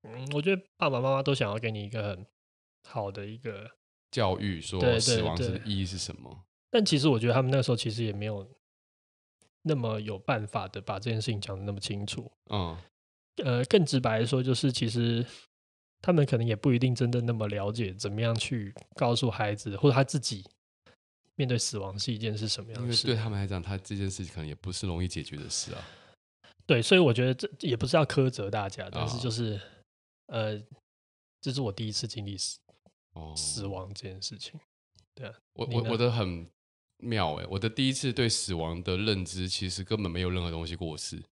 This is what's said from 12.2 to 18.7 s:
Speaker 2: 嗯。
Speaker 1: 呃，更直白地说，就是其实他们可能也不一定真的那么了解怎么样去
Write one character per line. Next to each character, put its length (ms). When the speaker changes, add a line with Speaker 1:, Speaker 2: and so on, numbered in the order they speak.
Speaker 2:
嗯。 260
Speaker 1:
呃， 220
更 200
直 140
白 180
地 80
说， 160
就 100
是 200
其 160
实 360
他 120
们 140
可 100
能 80
也 120
不 160
一 80
定 120
真 180
的 100
那 120
么 140
了 240
解 240
怎 180
么 80
样 140
去 400